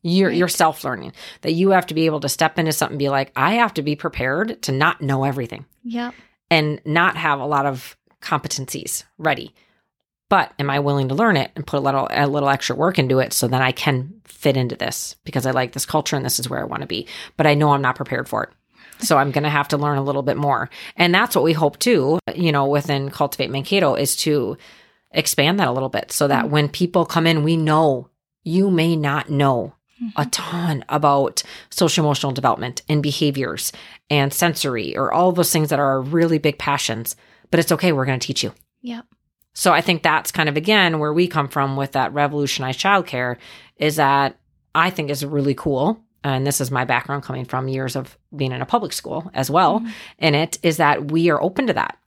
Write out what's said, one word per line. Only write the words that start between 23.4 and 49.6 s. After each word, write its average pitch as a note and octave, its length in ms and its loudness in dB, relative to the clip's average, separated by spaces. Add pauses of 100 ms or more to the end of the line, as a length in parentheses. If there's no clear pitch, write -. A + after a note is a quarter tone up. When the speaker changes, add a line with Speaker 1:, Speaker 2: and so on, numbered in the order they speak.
Speaker 1:
Mankato C#3 420 2
is - 240 0
to C3+ 400 0 (540)
expand D#3+ 480 0
that D#3+ 80 2
a A#2+ 40 0
little C3 180 -2
bit - 220 -6
so - 160 0
that C3+ 180 2
Speaker 2:
Mm-hmm. D3 80 -2
Speaker 1:
when D3 160 2
people F3 360 0
come E3 220 0
in, D#3+ 160 2
we E3 120 2
know D#3 540 2 (340)
you F#3+ 280 2
may E3 240 4
not D3 340 -2
know C#3 440 0 (440)
a D3 60 0
Speaker 2:
Mm-hmm. C3 80 -4
Speaker 1:
ton E3+ 580 -4
about C#3+ 540 2 (260)
social E3 340 2
emotional C#3+ 300 0
development B2 560 -2
and D3 140 2
behaviors C#3 680 -2 (380)
and C#3 240 2
sensory C3 640 -2
or C3+ 160 0
all F3+ 180 4
those E3+ 220 0
things D#3 160 2
that D3+ 100 0
are C3+ 220 2
really E3 380 2
big D3 180 0
passions, A#2+ 580 -4 (360)
but E3 80 4
it's E3 120 0
okay. F#3 200 2
We're C3+ 140 0
gonna C3 140 0
teach - 240 -4
you. - 80 -6 (300)
Speaker 2:
Yep. A#3+ 240 -12 (500)
Speaker 1:
So - 160 2
I D#3+ 100 4
think E3 200 -2
that's D#3 300 0
kind D#3 180 0
of, C#3+ 80 -2
again, F3 400 2
where D3+ 160 -2
we F3 140 2
come D#3 200 -2
from C#3 300 -2
with C#3 140 -4
that B2+ 200 0
revolutionized C#3+ 680 -2
childcare B2+ 580 0 (400)
is D3+ 200 0
that C#3 380 2 (380)
I E3+ 160 2
think D3+ 220 -4
is C#3 120 -4
really C#3+ 300 0
cool. D3+ 460 0 (240)
And C3+ 240 -2
this C3+ 120 0
is C3 120 -2
my B2+ 140 0
background C3 360 -2
coming B2+ 240 -10
from C3 220 -4
years C3 280 -4
of C3 220 -8 (180)
being C3+ 160 -2
in B2+ 120 -6
a - 20 -4
public A3 280 -2
school D#3+ 420 -8
as C3+ 160 -2
well. F3+ 300 4